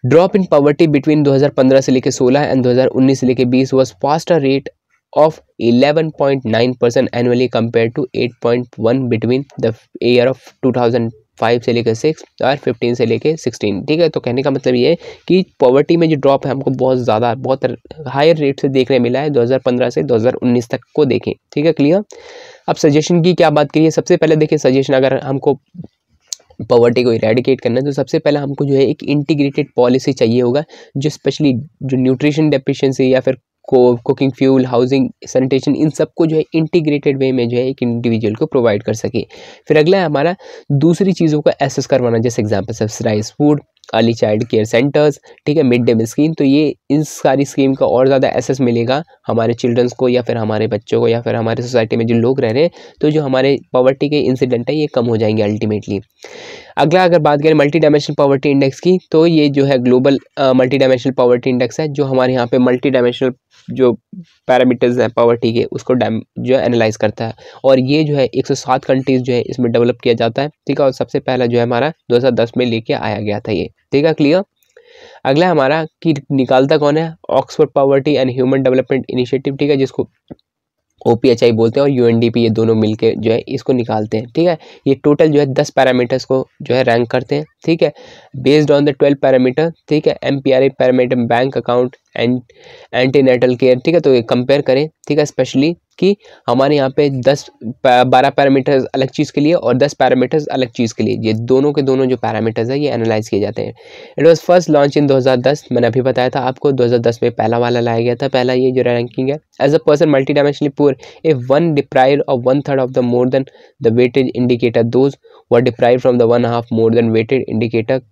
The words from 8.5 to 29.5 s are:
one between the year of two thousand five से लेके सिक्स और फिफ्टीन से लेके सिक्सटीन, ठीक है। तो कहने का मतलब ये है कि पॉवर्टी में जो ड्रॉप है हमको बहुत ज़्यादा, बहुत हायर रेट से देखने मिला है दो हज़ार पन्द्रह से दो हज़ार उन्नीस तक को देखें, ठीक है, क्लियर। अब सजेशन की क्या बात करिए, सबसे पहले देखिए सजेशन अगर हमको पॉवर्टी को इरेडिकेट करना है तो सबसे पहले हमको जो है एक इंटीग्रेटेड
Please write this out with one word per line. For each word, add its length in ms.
one 280
between 340
the 100
year 240
of 160
two 100
thousand 340
five 200
से 100
लेके 220
सिक्स 300
और 120
फिफ्टीन 380
से 120
लेके 300
सिक्सटीन, 480
ठीक 160
है। 80
तो 120
कहने 220
का 80
मतलब 240
ये 140
है 80
कि 160
पॉवर्टी 360
में 120
जो 80
ड्रॉप 300
है 60
हमको 180
बहुत 280
ज़्यादा, 360
बहुत 420
हायर 280
रेट 240
से 80
देखने 300
मिला 220
है 100
दो 120
हज़ार 160
पन्द्रह 320
से 120
दो 120
हज़ार 200
उन्नीस 360
तक 100
को 100
देखें, 280
ठीक 140
है, 60
क्लियर। 300
अब 80
सजेशन 460
की 120
क्या 160
बात 220
करिए, 180
सबसे 260
पहले 200
देखिए 220
सजेशन 360
अगर 240
हमको 420
पॉवर्टी 340
को 100
इरेडिकेट 480
करना 200
है 60
तो 60
सबसे 260
पहले 200
हमको 260
जो 100
है 120
एक 160
इंटीग्रेटेड 640